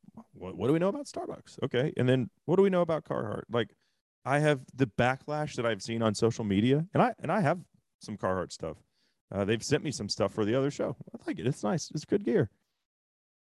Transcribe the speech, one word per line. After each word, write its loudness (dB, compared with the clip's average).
what, -12
what -2
do 4
we 2
know 2
about -4
Starbucks? -12
Okay. 0
And 2
then 2
what 0
do 8
we 6
know 2
about -2
Carhartt? -4
Like, 0
I 2
have 2
the 2
backlash 0
that -2
I've 0
seen -4
on 4
social 0
media, 4
and 4
I, 2
and -4
I 2
have 2
some -10
Carhartt -2
stuff. -10
Uh, -2
they've 0
sent 0
me -4
some -6
stuff 0
for 0
the 2
other 0
show. -4
I -12
like -6
it. -4
It's -2
nice. -2
It's -8
good -2
gear. 2